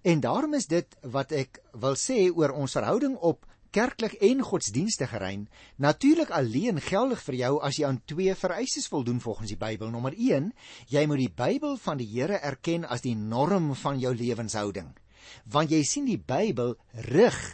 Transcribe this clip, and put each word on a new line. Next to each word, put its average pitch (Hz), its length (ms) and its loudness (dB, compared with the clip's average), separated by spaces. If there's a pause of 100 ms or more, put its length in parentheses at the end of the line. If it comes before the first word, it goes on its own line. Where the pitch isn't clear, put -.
En 170 180 4
daarom 214 340 0
is 269 160 -2
dit 170 320 0
wat 135 340 -4
ek 135 240 -4 (220)
wil 131 180 2
sê 208 300 4
oor 156 260 2
ons 139 220 -2
verhouding 220 400 0
op - 280 0 (300)
kerklik 226 380 0 (100)
en 254 220 6
godsdienstige 139 760 -2
rein, 98 280 -6 (280)
natuurlik 277 560 4
alleen 151 480 0
geldig 220 460 0
vir 131 160 -4
jou 123 100 2 (160)
as 139 120 -2
jy 143 80 2
aan 131 200 0
twee 190 320 0
vereistes 202 480 -4
voldoen 123 320 -2
volgens 107 320 -6
die 98 80 -8
Bybel. 110 320 -6
Nommer 120 240 -4
een, 202 380 0 (340)
jy 143 220 2
moet 143 160 2
die 90 160 -4
Bybel 269 400 0
van 151 180 -4
die 117 80 -6
Here 135 320 -2
erken 165 480 -4
as 120 160 -4
die 117 160 -2
norm 143 560 0
van 139 240 -4
jou 127 160 0
lewenshouding. 104 800 -4 (580)
Want 151 240 2
jy 156 80 6
sien, 285 240 0
die 156 140 0
Bybel 123 560 -2 (320)
rig 165 320 6 (120)